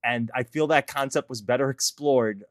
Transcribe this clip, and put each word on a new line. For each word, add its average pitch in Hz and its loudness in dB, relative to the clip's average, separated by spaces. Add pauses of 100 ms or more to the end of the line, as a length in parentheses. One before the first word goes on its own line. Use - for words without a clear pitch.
and 120 0
I 127 -2
feel 151 -2
that 147 2
concept 139 -2
was 117 -10
better 123 0
explored. 120 0